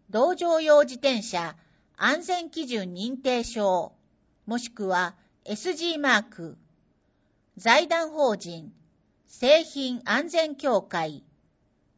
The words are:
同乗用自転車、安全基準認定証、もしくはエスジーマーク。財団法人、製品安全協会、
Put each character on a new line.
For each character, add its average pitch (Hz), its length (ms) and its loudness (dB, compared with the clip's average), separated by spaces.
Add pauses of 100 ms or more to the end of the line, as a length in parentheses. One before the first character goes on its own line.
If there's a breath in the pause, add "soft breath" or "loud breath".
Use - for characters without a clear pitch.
(100)
同 269 240 2
乗 339 260 0
用 302 220 8
自 254 120 -4
転 240 280 -2
車、 165 340 -6 (400)
安 285 260 0
全 349 280 -4
基 320 160 -8
準 202 260 -6
認 220 240 -6
定 247 280 -2
証、 196 480 -2 (540)
も 233 120 -4
し 240 120 -10
く 196 180 -6
は 180 260 0 (300)
エ 214 100 -8
ス 339 200 -6
ジ 330 180 -4
ー 311 80 -6
マ 262 160 4
ー 208 60 0
ク。 - 340 -16 (1000)
財 262 320 4
団 330 220 -2
法 277 260 0
人、 170 360 -14 (540)
製 302 380 4
品 262 400 -6
安 262 240 -2
全 311 280 0
協 240 260 0
会、 160 420 -6 (720)